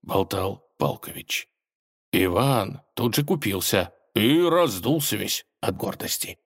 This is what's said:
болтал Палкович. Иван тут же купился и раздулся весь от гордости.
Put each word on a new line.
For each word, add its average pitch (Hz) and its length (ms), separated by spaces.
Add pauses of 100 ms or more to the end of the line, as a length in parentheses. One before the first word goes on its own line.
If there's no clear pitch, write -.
болтал 95 640 (120)
Палкович. - 680 (640)
Иван 95 680 (140)
тут 117 180
же 147 100
купился 98 720 (220)
и 131 260
раздулся 156 760
весь 98 280 (160)
от 95 160
гордости. - 680